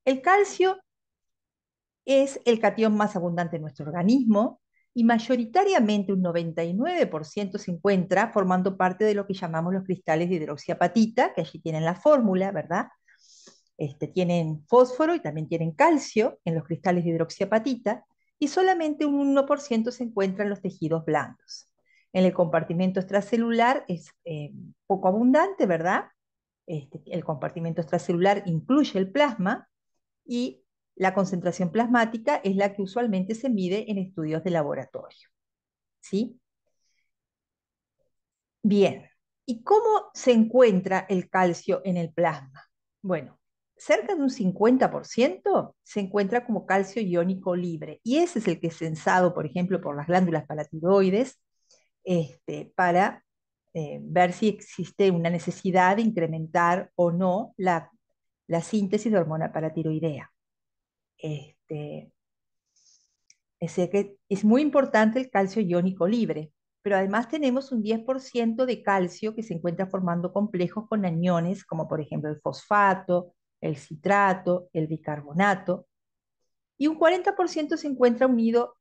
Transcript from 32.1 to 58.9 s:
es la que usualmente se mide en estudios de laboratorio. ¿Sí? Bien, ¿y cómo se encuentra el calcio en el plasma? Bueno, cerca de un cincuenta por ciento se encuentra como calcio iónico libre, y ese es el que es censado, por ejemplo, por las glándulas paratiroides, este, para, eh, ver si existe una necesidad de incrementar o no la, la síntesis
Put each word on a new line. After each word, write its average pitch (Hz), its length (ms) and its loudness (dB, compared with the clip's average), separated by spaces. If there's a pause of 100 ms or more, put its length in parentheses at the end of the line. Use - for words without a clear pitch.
es 190 200 -2
la 196 180 0
que 208 60 -10
usualmente 196 540 -2
se 254 160 -4
mide 196 400 -2
en 196 80 -4
estudios 160 440 -4
de 190 80 -4
laboratorio. 143 800 -6 (720)
¿Sí? - 400 -6 (2250)
Bien, 196 440 2 (380)
¿y 240 180 -8
cómo 427 520 2
se - 180 2
encuentra 214 800 4
el 185 180 -2
calcio 180 560 0
en 180 140 -2
el 165 160 -6
plasma? 156 500 -2 (380)
Bueno, 175 360 -6 (380)
cerca 392 380 0
de 302 80 -2
un 262 80 2
cincuenta 214 600 2
por - 160 -8
ciento 320 760 -2
se - 180 -6
encuentra 202 460 -2
como 190 180 -2
calcio 196 380 -2
iónico 180 520 -2
libre, 165 480 -8
y 254 160 0
ese 339 200 0
es 214 100 -2
el 160 100 0
que 170 100 -4
es - 80 -8
censado, 175 580 0
por - 120 -6
ejemplo, 180 340 -2
por 147 160 -8
las 143 100 -8
glándulas 170 400 0
paratiroides, 185 920 0 (640)
este, 160 720 -6
para, 180 500 2 (500)
eh, 147 280 -8
ver 180 300 2
si 214 160 0
existe 196 640 -2
una 170 180 0
necesidad 180 680 2
de 233 60 0
incrementar 170 920 0
o 175 180 2
no 185 440 -2
la, 175 340 -2 (560)
la 165 160 -2
síntesis 214 500 -2